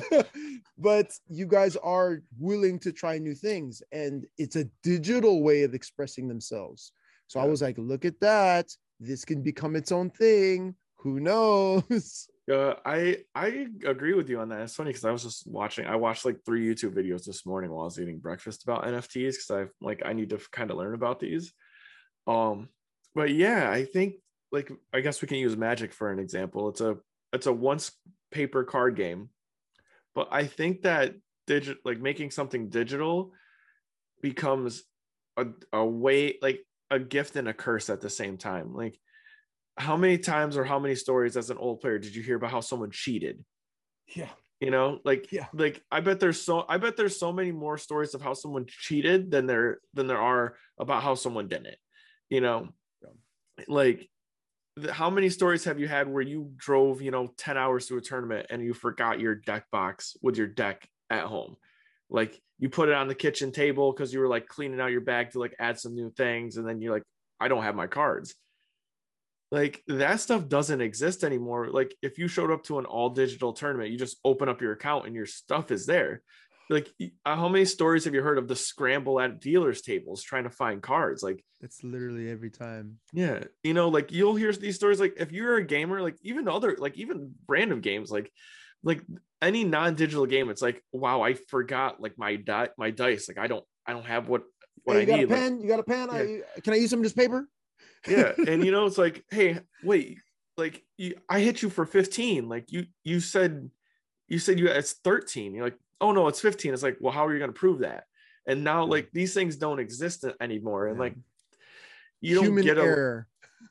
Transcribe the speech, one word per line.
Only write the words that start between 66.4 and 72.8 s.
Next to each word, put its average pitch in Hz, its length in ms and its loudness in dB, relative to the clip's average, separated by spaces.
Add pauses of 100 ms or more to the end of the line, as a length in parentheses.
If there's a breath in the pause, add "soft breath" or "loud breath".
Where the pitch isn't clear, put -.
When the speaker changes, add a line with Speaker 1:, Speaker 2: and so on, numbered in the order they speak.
Speaker 2:
and 113 120 -6
then 113 120 -6
you're 113 140 -4
like, 107 100 -4 (340)
"I 110 80 0
don't 127 160 -2
have 104 140 -2
my 87 100 -4
cards." 135 480 -2 (1160)
Like, 147 360 0
that 147 340 2
stuff 214 260 0
doesn't 143 360 2
exist 123 420 -2
anymore. 120 460 -2
Like, 135 320 2
if 135 160 -8
you 170 100 -2
showed 170 220 0
up 156 140 0
to 151 140 -4
an 127 60 -4